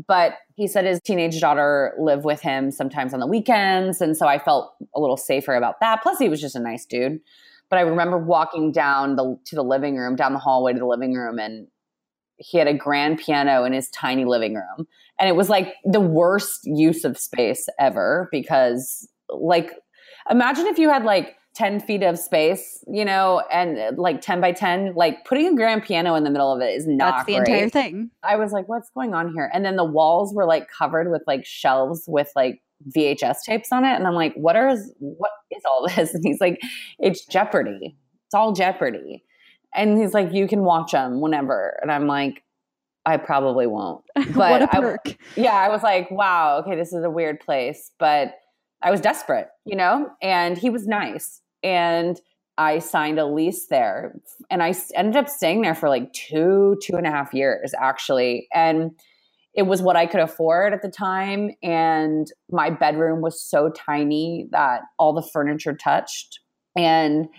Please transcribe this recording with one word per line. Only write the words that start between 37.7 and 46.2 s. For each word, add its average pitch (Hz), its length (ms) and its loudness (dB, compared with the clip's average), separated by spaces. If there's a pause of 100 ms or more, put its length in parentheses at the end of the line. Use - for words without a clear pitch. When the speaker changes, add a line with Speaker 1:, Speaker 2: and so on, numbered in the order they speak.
Speaker 1:
It's - 60 -12
all 214 200 2
Jeopardy." 147 720 -4 (500)
And 208 240 4
he's 208 140 0
like, 190 180 2
"You 196 160 0
can 202 160 0
watch 165 300 2
'em 127 260 0
whenever." 139 600 -2
And 147 100 -2
I'm 147 160 0
like, 139 360 -2 (600)
"I 160 120 2
probably 135 500 0
won't." 98 420 -6
Speaker 2:
<laughs> - 60 -8
Speaker 1:
But 247 360 2
Speaker 2:
What 254 100 6
a - 160 2
Speaker 1:
I - 20 4
Speaker 2:
perk. - 380 -4 (180)
Speaker 1:
yeah, 220 200 2
I 196 120 4
was 214 160 0
like, 185 260 2
"Wow, 175 500 2